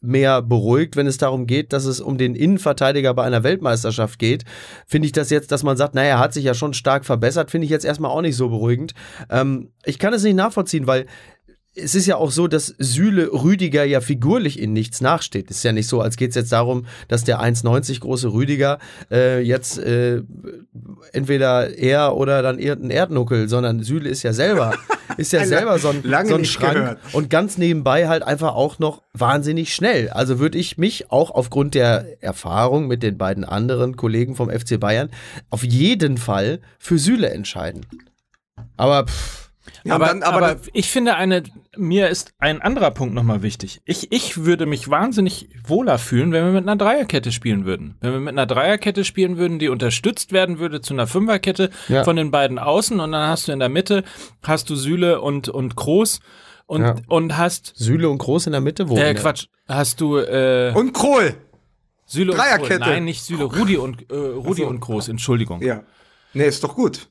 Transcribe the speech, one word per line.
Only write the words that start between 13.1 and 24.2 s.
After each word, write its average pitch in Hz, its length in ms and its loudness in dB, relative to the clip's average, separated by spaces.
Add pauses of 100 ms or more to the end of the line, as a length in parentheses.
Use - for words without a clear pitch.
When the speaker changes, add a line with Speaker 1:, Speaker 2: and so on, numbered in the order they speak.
Speaker 1:
Rüdiger 156 540 2
ja 139 160 2
figurlich 147 580 0
in 107 140 -2
nichts 110 260 -2
nachsteht. 131 520 -2
Es 98 60 -8
ist - 60 -8
ja 117 80 2
nicht 107 160 0
so, 117 140 0
als 113 160 -2
geht's 123 180 -2
jetzt 117 160 0
darum, 120 340 0 (220)
dass 117 160 0
der 120 160 0
eins 117 240 0
neunzig 127 380 0
große 123 320 -2
Rüdiger, 139 460 2 (300)
äh, 127 320 4
jetzt, 127 360 -2
äh, 120 460 0 (880)
entweder 131 640 2
er 139 400 2
oder 139 240 2
dann 127 180 -2
irgendein 139 320 -4
Erdnuckel, 127 560 0
sondern 120 360 0
Süle 143 260 -4
ist 131 140 -6